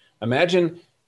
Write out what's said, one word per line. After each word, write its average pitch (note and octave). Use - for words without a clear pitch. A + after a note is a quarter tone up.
Imagine E3